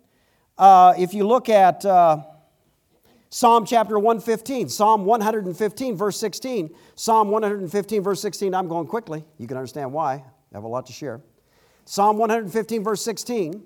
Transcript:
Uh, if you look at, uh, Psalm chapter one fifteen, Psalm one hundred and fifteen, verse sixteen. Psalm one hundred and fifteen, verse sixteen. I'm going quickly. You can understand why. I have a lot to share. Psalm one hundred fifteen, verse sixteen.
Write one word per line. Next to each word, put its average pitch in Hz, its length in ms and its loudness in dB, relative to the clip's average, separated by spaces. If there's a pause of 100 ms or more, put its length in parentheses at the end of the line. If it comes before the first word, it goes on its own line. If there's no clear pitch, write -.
(580)
Uh, 185 400 8
if 180 160 -2
you 202 140 0
look 233 220 0
at, 190 360 4
uh, 170 380 4 (1040)
Psalm 233 360 2
chapter 220 320 0
one 220 220 0
fifteen, 226 500 -6
Psalm 208 360 2
one 226 140 2
hundred 214 280 -2
and 175 100 -10
fifteen, 214 400 -4
verse 196 220 -4
sixteen. 220 500 -8 (240)
Psalm 220 380 0
one 220 100 0
hundred 208 200 -4
and 170 100 -10
fifteen, 202 320 -4
verse 196 180 -4
sixteen. 196 320 -6
I'm 185 140 -4
going 165 180 -6
quickly. 160 400 -10 (140)
You 117 80 -14
can 131 100 -10
understand 131 340 -10
why. 147 220 -4
I 143 100 -12 (300)
have 104 100 -14
a 113 40 -14
lot 123 180 -8
to 120 80 -20
share. 120 260 -12 (640)
Psalm 208 360 0
one 226 100 0
hundred 220 240 -4
fifteen, 220 300 -4
verse 208 180 -4
sixteen. 208 640 -8